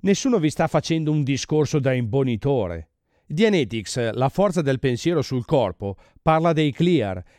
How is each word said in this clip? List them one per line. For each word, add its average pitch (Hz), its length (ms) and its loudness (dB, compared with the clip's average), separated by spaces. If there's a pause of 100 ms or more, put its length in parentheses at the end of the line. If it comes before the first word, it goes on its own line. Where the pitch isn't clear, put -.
Nessuno 208 340 2
vi 160 120 2
sta 160 180 0
facendo 156 440 0
un 151 120 0
discorso 143 560 0
da 131 140 0
imbonitore. 120 960 -2 (360)
Dianetics, 127 880 0
la 123 140 0
forza 180 340 0
del 135 180 0
pensiero 143 420 0
sul 127 240 -4
corpo, 101 500 -2 (260)
parla 160 300 2
dei 151 220 0
clear. 113 500 0 (160)